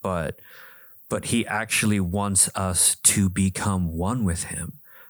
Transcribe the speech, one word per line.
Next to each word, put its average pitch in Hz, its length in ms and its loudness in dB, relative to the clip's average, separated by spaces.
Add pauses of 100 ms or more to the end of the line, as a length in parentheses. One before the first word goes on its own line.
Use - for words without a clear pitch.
but, 85 380 -4 (680)
but 95 160 -4
he 120 220 0
actually 107 520 0
wants 98 560 0
us 92 480 2
to 98 260 4
become 92 680 0
one 110 260 -2
with 85 220 0
him. - 280 -8 (360)